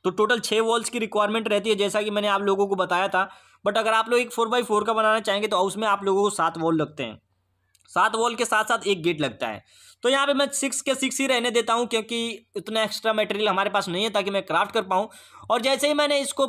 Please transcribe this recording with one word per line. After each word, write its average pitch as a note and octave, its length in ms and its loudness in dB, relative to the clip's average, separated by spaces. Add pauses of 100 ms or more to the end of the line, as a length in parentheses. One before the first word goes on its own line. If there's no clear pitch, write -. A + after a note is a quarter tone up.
तो F#3+ 40 4
टोटल G#3+ 300 2
छः A3 220 0
वॉल्स A3+ 280 0
की A#3+ 100 -4
रिक्वायरमेंट G#3 480 0
रहती G#3 220 0
है, G#3+ 60 4
जैसा G3+ 260 0
कि G#3+ 80 -4
मैंने G#3 180 -2
आप G3 140 2
लोगों G3 260 0
को G3 80 -2
बताया F3+ 320 0
था। F#3+ 200 0 (380)
But G#3 120 0
अगर A3 160 2
आप A3+ 160 2
लोग A#3+ 100 4
एक A#3 120 -2
फ़ोर A3+ 160 0
बाई B3 160 0
फ़ोर G#3 200 0
का A3+ 100 0
बनाना A3 260 2
चाहेंगे G#3 280 -2
तो G3+ 120 0
उसमें G3 280 0
आप G3+ 160 0
लोगों G3 200 4
को G#3 60 2
सात E3 280 -2
वॉल E3 180 0
लगते D3+ 280 -4
हैं, A2 140 -10 (720)
सात G#3+ 260 2
वॉल A3+ 200 0
के A#3+ 100 0
साथ G#3+ 180 2
साथ A3+ 240 0
एक F#3+ 160 0
गेट D#3+ 180 0
लगता A#2+ 260 -4
है। G#2+ 160 -10 (400)
तो A#3+ 60 2
यहाँ C#4 180 4
पे C#4+ 60 2
मैं C#4 160 2
सिक्स C#4 320 -4
के C4 140 0
सिक्स C4 260 -2
ही C4+ 60 0
रहने A#3+ 240 0
देता A#3 220 0
हूँ, A#3+ 140 0
क्योंकि A#3 600 -4 (100)
उतना G3 260 -2
एक्स्ट्रा A3 300 -2
मटेरियल G#3+ 360 0
हमारे G3 200 0
पास F#3+ 200 -2
नहीं F3+ 140 -2
है A3+ 60 0
ताकि G3+ 220 -2
मैं G3 120 -2
क्राफ्ट F#3+ 280 0
कर A3 120 0
पाऊँ। F#3+ 260 0 (400)
और A#3 120 2
जैसे C4+ 260 2
ही D4+ 60 2
मैंने D4 260 2
इसको C#4 300 0